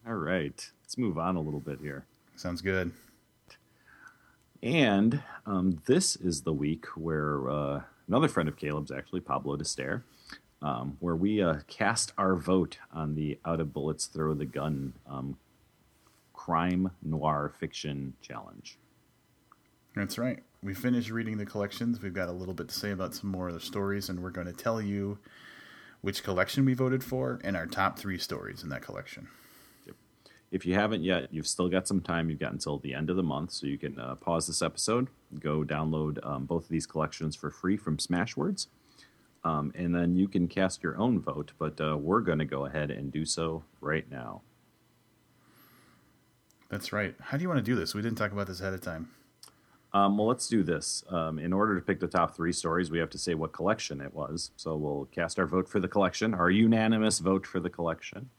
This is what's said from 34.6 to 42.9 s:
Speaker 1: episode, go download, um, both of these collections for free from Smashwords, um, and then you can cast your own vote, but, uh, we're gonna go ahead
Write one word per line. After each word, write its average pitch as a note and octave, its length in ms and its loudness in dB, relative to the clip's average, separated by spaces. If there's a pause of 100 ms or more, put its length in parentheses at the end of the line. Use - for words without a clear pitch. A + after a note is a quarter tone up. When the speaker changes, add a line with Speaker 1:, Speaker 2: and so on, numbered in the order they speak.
Speaker 1:
episode, A#2 460 2 (320)
go D2+ 240 0
download, D#2 640 0
um, C2+ 200 -4
both E2 200 0
of - 40 -20
these D#2+ 180 0
collections D#2 480 -2
for D2 160 -6
free G2 260 0
from D#2 200 -2
Smashwords, A#2 680 0 (760)
um, D2 320 0
and F2 200 0
then F2 200 4
you F#2+ 120 6
can F2 200 2
cast F#2+ 360 0
your E2+ 140 -2
own A2 220 4
vote, C#2+ 380 -4
but, D#2 240 -2
uh, D#2 160 2
we're F2 240 2
gonna D2+ 240 2
go C#2 200 -2
ahead D2 260 -2